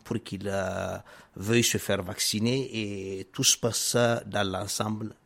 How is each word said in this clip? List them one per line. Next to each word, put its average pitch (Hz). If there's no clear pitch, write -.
pour -
qu'ils, 101
euh, 92
veuillent 113
se 113
faire 98
vacciner 113
et 98
tout 131
se -
passe -
dans 101
l'ensemble 107